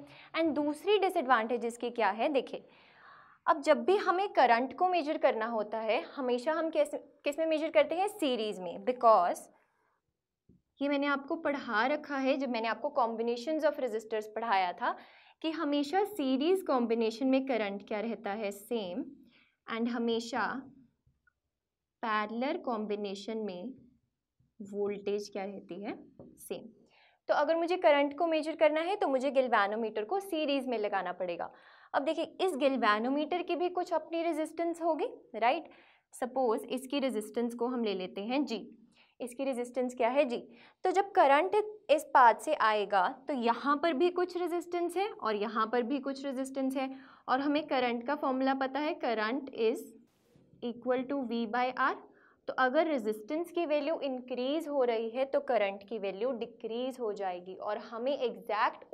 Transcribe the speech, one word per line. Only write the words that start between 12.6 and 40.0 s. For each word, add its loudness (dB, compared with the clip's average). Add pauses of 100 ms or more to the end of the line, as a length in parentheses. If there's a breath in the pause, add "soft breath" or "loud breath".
आपको -4
combinations 0
of -8
resistors -4
पढ़ाया 2
था -2 (460 loud breath)
कि -2
हमेशा 0
सीरीज 0
कॉम्बिनेशन 0
में 4
करंट -2
क्या -4
रहता -6
है? -4
सेम। -6 (640 soft breath)
And -2
हमेशा -2 (1600)
पैरेलल 0
कॉम्बिनेशन -4
में -6 (880)
वोल्टेज -4
क्या -8
रहती -12
है? -8 (440)
सेम। -12 (600 soft breath)
तो 4
अगर 2
मुझे 0
करंट 4
को 2
मेजर 0
करना 4
है -2
तो 0
मुझे 0
गैल्वेनोमीटर 2
को -2
सीरीज -2
में -2
लगाना -2
पड़ेगा। -6 (440 loud breath)
अब 2
देखिए, -2 (160)
इस 0
गैल्वेनोमीटर 2
की -2
भी 0
कुछ -4
अपनी -2
रेजिस्टेंस -4
होगी, 0 (300)
राइट? 0 (440 soft breath)
सपोज -2
इसकी -4
रेजिस्टेंस -2
को -2
हम -2
ले 0
लेते -6
हैं 0
जी। -6 (440 soft breath)
इसकी -6
रेजिस्टेंस -2
क्या 6